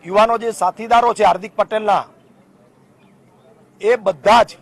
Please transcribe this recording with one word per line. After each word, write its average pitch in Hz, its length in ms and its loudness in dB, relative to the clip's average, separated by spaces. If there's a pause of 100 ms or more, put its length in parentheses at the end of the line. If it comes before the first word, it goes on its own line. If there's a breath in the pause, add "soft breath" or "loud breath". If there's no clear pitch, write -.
યુવાનો 214 340 0
જે 226 140 -6
સાથીદારો 226 600 -2
છે 214 100 0
હાર્દિક 180 320 -2
પટેલના, 208 480 -2 (1800)
એ 208 160 0
બધા 196 480 2
જ - 180 -10